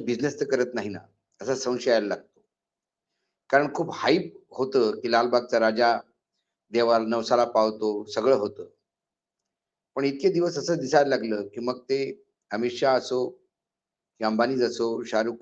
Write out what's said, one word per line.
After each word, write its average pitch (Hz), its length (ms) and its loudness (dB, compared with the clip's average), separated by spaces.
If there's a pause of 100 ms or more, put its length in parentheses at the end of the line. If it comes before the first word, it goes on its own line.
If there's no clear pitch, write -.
बिझनेस 123 360 -2
तर 139 100 -4
करत 123 240 0
नाही 104 160 -6
ना, 90 100 -10 (400)
असा 120 160 -4
संशय 123 340 -2
यायला 110 180 2
लागतो. - 320 -10 (1120)
कारण 143 240 4
खूप 165 200 -6
हाईप 165 380 0 (200)
होतं 127 480 0
की 117 100 -4
लालबागचा 120 500 2
राजा 113 360 2 (760)
देवाला 117 360 2
नवसाला 117 440 2
पावतो, 110 420 0 (180)
सगळं 120 260 4
होतं. 98 300 -6 (1300)
पण 139 80 -2
इतके 139 260 0
दिवस 170 280 0
असं 165 200 -2
दिसायला 139 300 2
लागलं 110 400 -2
की - 140 -12
मग 123 220 -4
ते 135 140 0 (520)
अमित 117 220 -2
शहा 135 220 2
असो 127 340 -2
की - 960 -16
अंबानीज 120 400 0
असो, 117 240 -2 (160)
शाहरुख 113 380 -2